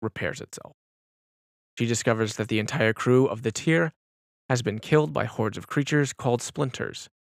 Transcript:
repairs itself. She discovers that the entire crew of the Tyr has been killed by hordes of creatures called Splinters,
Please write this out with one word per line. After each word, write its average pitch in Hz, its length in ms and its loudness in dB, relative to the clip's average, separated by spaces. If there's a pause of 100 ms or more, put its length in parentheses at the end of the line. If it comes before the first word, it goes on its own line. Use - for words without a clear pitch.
repairs - 400 -4
itself. - 340 -16 (1000)
She 120 100 0
discovers 113 500 2
that 107 100 -2
the 110 140 0
entire 110 320 0
crew 127 340 4
of 110 160 -2
the 113 80 -2
Tyr 165 400 0 (580)
has 123 140 2
been 107 160 -2
killed 151 340 2
by - 120 0
hordes 110 340 -4
of - 80 -12
creatures 143 460 0
called 120 280 0
Splinters, - 680 -6 (220)